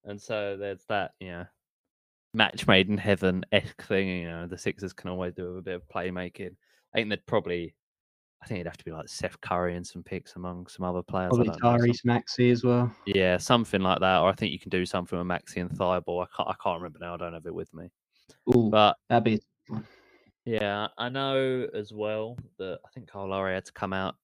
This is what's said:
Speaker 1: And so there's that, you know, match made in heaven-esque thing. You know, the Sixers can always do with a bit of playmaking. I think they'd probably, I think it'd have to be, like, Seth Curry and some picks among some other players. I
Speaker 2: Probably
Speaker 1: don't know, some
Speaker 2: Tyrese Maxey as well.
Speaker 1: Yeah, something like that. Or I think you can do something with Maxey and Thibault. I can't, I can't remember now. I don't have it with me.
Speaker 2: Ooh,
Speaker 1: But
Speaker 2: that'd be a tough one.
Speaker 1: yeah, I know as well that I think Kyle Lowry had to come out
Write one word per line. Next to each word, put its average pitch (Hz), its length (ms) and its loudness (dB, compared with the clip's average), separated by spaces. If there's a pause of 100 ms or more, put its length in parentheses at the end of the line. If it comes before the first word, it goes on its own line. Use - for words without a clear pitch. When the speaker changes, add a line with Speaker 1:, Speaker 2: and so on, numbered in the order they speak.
Speaker 1:
And 101 180 -12
so 101 360 -4
there's 98 320 -8
that, 98 320 -2
you 92 80 -12
know, 87 160 -10 (880)
match - 340 2
made 95 220 8
in 104 80 2
heaven-esque 95 840 2
thing. 95 260 0
You 87 200 -4
know, 85 180 -8
the 87 100 -10
Sixers - 360 -6
can - 160 -10
always 90 240 -6
do - 160 -8
with 90 100 -10
a - 20 -12
bit 90 140 -6
of 90 120 -14
playmaking. 90 680 -8 (380)
I - 40 0
think 107 120 0
they'd 98 160 -4
probably, 87 480 -2 (680)
I - 40 -20
think 101 120 -6
it'd 85 80 -8
have 82 100 -12
to - 80 -20
be, 82 60 -10
like, 80 180 -12
Seth - 320 -8
Curry 90 340 -2
and 90 100 -8
some - 180 -14
picks - 320 -10
among 90 320 -10
some - 180 -8
other 90 160 -2
players. 92 320 -2
I - 20 6
Speaker 2:
Probably 120 120 4
Speaker 1:
don't - 160 -4
know, 120 140 6
some 120 100 4
Speaker 2:
Tyrese 120 180 0
Maxey 123 460 4
as 120 120 4
well. 123 300 4 (120)
Speaker 1:
Yeah, 92 320 4
something 110 440 0
like 92 200 2
that. 92 180 4
Or 90 100 6
I 92 40 2
think 95 200 -2
you - 60 -10
can - 100 -16
do 90 160 0
something 90 320 -4
with 90 100 -4
Maxey - 340 -4
and 90 100 -4
Thibault. 90 500 0
I 90 40 -4 (100)
can't, - 140 -2
I - 40 -4 (100)
can't 87 180 -2
remember 82 180 -12
now. 87 160 -10
I - 20 -12
don't 85 160 -8
have 82 120 -14
it 85 100 -8
with - 180 -10
me. 85 160 -16 (680)
Speaker 2:
Ooh, 113 140 6
Speaker 1:
But 107 280 6 (120)
Speaker 2:
that'd 120 140 6
be 113 120 2
a - 20 -2
tough - 80 -6 (240)
one. 107 180 -8 (580)
Speaker 1:
yeah, 104 420 -2 (100)
I 123 120 -4
know 131 640 0
as 107 180 -6
well 107 460 -4 (220)
that 95 260 -6
I - 80 -20
think 127 160 -16
Kyle 98 180 -8
Lowry 95 280 0
had 95 100 -4
to - 80 -20
come 95 200 -4
out 95 300 -2